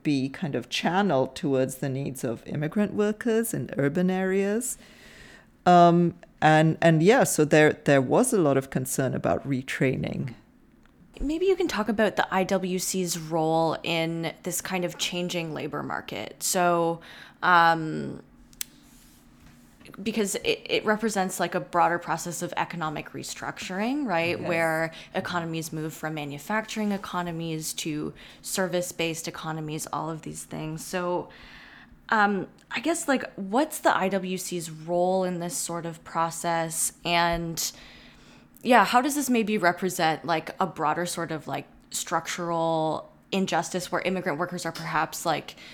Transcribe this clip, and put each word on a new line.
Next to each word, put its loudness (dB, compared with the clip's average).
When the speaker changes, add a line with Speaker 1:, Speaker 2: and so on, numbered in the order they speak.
Speaker 1:
be 0
kind -6
of -6
channeled 2
towards 0
the -4
needs -6
of -4
immigrant -2
workers 0
in -4
urban 2
areas. 0
Um, 8
and, 6
and 6
yeah, 8
so 4
there, 8
there 6
was 4
a 4
lot 4
of 0
concern -2
about -2
retraining. -2
Speaker 2:
Maybe 0
you 6
can 0
talk -2
about 2
the 0
I 4
W 0
C's -2
role 2
in -2
this -4
kind -2
of -6
changing -4
labor -6
market. -8
So, 2
um, 2
because -2
it, -2
it 0
represents, 0
like, -2
a -2
broader 2
process -6
of -6
economic -6
restructuring, -6
right? 0
Speaker 1:
Yes. -6
Speaker 2:
Where 0
economies -4
move -6
from -8
manufacturing -4
economies -6
to -6
service-based -2
economies, -6
all -4
of -8
these -12
things. -8
So, -4
um, 2
I -6
guess, -2
like, 0
what's -2
the 4
I 0
W -2
C's -6
role 0
in -2
this -6
sort -6
of -10
process? -2
And, 0
yeah, 6
how 4
does 0
this -2
maybe 2
represent, 0
like, -2
a 2
broader -2
sort -6
of, -8
like, -8
structural -2
injustice -2
where -2
immigrant -2
workers -6
are -4
perhaps, -4
like, -2